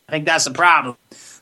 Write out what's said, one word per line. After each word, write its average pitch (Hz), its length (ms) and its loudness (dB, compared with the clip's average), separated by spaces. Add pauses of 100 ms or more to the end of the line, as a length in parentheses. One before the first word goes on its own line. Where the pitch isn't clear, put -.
I - 40 -14
think 156 140 -6
that's 165 180 0
the 135 80 -6
problem. 147 440 2 (460)